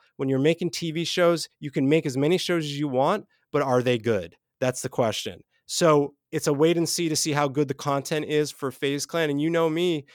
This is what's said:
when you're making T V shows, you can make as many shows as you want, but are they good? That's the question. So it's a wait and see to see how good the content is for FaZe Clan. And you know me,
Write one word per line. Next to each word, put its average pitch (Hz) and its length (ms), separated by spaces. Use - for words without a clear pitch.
when 139 120
you're 135 100
making 165 320
T 170 220
V 165 120
shows, 170 440
you 143 140
can 135 160
make 156 180
as 127 100
many 151 220
shows 170 260
as 143 140
you 151 80
want, 143 400
but 143 120
are 127 200
they 123 160
good? 104 380
That's 127 220
the 120 60
question. 107 540
So 147 480
it's 156 160
a 156 60
wait 160 240
and 165 120
see 170 200
to 156 80
see 156 160
how 143 160
good 139 200
the 139 60
content 143 520
is 151 240
for 135 200
FaZe 139 360
Clan. 165 240
And 143 100
you 156 80
know 165 220
me, 165 340